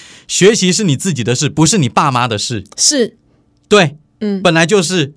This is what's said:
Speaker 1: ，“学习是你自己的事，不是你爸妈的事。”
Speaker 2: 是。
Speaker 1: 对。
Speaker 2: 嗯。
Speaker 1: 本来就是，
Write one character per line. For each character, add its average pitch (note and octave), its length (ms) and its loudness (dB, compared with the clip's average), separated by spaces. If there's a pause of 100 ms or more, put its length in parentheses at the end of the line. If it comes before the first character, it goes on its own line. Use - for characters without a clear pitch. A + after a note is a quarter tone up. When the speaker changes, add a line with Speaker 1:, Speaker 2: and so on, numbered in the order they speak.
(300)
Speaker 1:
，“学 G#3 260 4
习 F#3 160 0
是 F3 140 -2
你 D3 100 2
自 F#3 180 -4
己 A#2+ 120 -6
的 A#2+ 100 0
事， C#3 140 -2
不 D#3 160 2
是 G#3+ 120 0
你 C3 120 0
爸 E3 200 0
妈 B2 160 0
的 A2+ 120 -4
事。” G2+ 260 -8 (140)
Speaker 2:
是。 - 400 -2 (500)
Speaker 1:
对。 F#3 300 2 (260)
Speaker 2:
嗯。 G3+ 200 -4
Speaker 1:
本 F3 100 2
来 E3 140 2
就 G3 160 2
是， D#3 340 -4